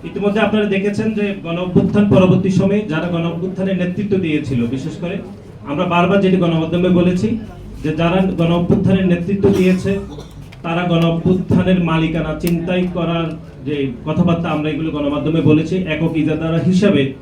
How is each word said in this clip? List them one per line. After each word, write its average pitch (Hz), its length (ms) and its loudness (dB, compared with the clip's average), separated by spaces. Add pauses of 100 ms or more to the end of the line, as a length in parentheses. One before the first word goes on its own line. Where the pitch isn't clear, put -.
ইতিমধ্যে 202 380 -2
আপনারা 208 280 2
দেখেছেন 208 340 -2 (100)
যে 208 60 0 (180)
গণ 170 220 -6
অভ্যুত্থান 185 480 2
পরবর্তী 185 380 6 (100)
সময়ে 202 200 2 (120)
যারা 170 220 -2
গণ 165 160 -2
অভ্যুত্থানের 185 520 -4
নেতৃত্ব 202 320 -2 (100)
দিয়েছিল, 135 360 -2 (140)
বিশেষ 135 280 -6
করে 190 140 -6 (540)
আমরা 170 140 -2 (100)
বারবার 180 300 4
যেটি 185 120 4
গণমাধ্যমে 170 540 2 (100)
বলেছি 185 280 2 (540)
যে 151 80 -2 (100)
যারা 170 180 2 (220)
গণ 165 180 2
অভ্যুত্থানের 185 540 0
নেতৃত্ব 196 320 -2 (140)
দিয়েছে, 185 340 2 (720)
তারা 139 280 -4
গণ 165 200 4
অভ্যুত্থানের 180 680 2 (100)
মালিকানা 160 440 0 (100)
ছিনতাই 175 400 0 (140)
করার 165 300 -2 (400)
যে 147 100 -4 (300)
কথাবার্তা, 165 480 0
আমরা 151 160 -2
এগুলো 147 260 -4
গণমাধ্যমে 143 440 -2 (100)
বলেছি, 160 240 2 (200)
একক 156 180 -2 (100)
ইজাদার 160 320 -2 (140)
হিসাবে 185 340 4 (200)